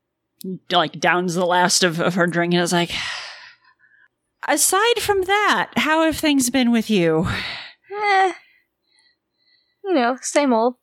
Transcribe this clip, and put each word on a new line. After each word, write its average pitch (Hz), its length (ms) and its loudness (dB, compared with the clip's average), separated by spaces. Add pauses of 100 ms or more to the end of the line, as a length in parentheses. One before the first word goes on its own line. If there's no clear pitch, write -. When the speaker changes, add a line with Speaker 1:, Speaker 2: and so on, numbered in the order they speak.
(720)
Speaker 1:
Like, 170 280 0
downs 175 360 0
the 185 100 0
last 175 380 2
of, 170 160 0
of 175 160 0
her 175 120 2
drink 170 260 0
and 175 100 2
is 170 100 -2
like, 170 180 0 (1600)
"Aside 403 520 2
from 403 240 0
that, 370 540 0
how 311 260 0
have 320 140 0
things 277 320 0
been 247 220 2
with 226 180 0
you?" 165 380 2 (640)
Speaker 2:
Eh. 392 420 0 (1500)
You 392 100 -2
know, 254 280 0
same 285 300 0
old. 233 320 2